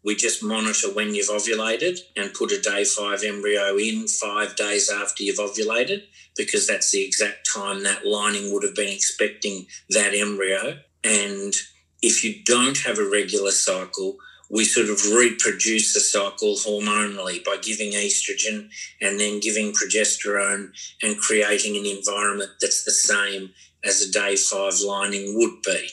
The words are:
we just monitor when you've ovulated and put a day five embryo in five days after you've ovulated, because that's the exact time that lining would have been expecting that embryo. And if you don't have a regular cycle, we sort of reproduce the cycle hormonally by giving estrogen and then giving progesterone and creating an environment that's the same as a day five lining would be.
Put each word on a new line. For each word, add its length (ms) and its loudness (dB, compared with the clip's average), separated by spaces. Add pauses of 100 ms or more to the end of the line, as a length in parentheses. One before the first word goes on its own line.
we 100 0
just 280 0
monitor 500 0
when 220 -2
you've 120 0
ovulated 720 0 (180)
and 180 -6
put 180 -2
a 100 0
day 240 0
five 380 -2
embryo 520 0
in 320 0
five 480 -2
days 340 0
after 340 -4
you've 160 0
ovulated, 640 -2 (340)
because 300 0
that's 240 2
the 120 2
exact 480 0
time 320 -4
that 220 0
lining 480 0
would 100 0
have 120 -2
been 180 -2
expecting 720 -2 (240)
that 240 4
embryo. 680 0 (240)
And 500 0 (480)
if 220 4
you 120 -2 (100)
don't 400 4
have 140 0
a 100 0
regular 420 0
cycle, 680 -2 (320)
we 140 2
sort 260 4
of 140 0 (100)
reproduce 800 2
the 60 4
cycle 560 0
hormonally 880 -2
by 180 -2
giving 300 -4
estrogen 760 -2 (320)
and 180 0
then 220 0
giving 320 0
progesterone 960 0 (340)
and 140 0
creating 580 2
an 100 -4
environment 680 -2 (100)
that's 240 0
the 60 0
same 580 2 (340)
as 180 2
a 100 0
day 240 2
five 400 0 (100)
lining 520 -2
would 260 2
be. 300 -2